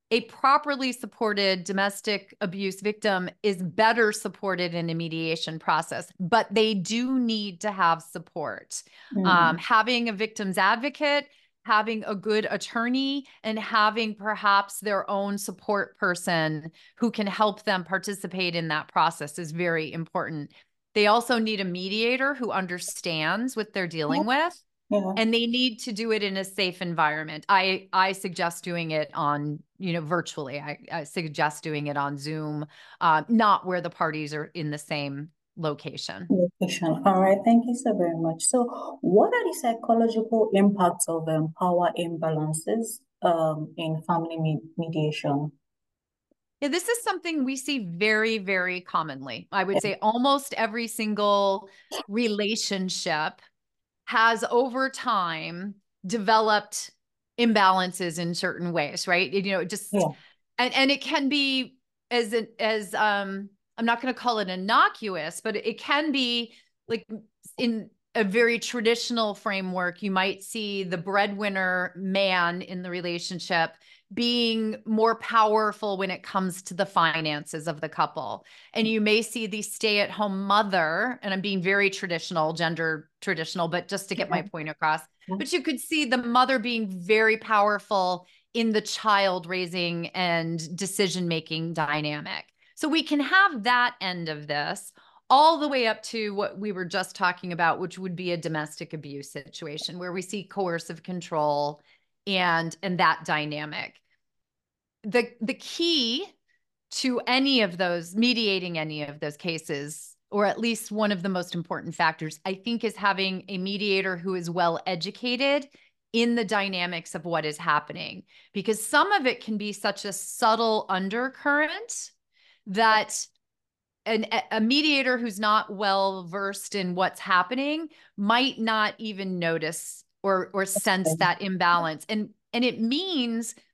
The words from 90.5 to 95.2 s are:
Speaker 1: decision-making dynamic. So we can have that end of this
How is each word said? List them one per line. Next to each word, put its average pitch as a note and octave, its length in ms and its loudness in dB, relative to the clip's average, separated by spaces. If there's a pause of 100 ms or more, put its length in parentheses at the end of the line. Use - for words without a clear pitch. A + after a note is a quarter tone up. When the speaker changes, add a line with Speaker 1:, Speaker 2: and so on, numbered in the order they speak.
Speaker 1:
decision-making E3+ 960 -2
dynamic. D3+ 720 -2 (300)
So - 140 -4
we D#4 160 2
can D4 160 0
have E4+ 420 4
that B3 400 2
end F3 260 -4
of D3 180 -6
this D3 460 -4 (380)